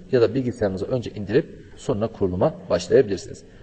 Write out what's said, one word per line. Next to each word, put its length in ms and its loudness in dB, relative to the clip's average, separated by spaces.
ya 100 6
da 120 4
bilgisayarınıza 520 0
önce 240 -2
indirip 540 -2
sonra 300 -2
kuruluma 480 0
başlayabilirsiniz. 720 2